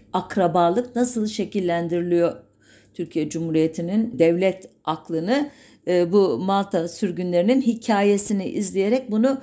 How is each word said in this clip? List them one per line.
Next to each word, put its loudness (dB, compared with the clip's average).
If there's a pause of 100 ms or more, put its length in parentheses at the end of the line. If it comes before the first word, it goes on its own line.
(140)
akrabalık 0
nasıl -2
şekillendiriliyor -2 (580)
Türkiye -4
Cumhuriyeti'nin -2
devlet 2 (140)
aklını, -2 (380)
e, 2
bu 4
Malta -2
sürgünlerinin 0
hikayesini 0
izleyerek -2
bunu 0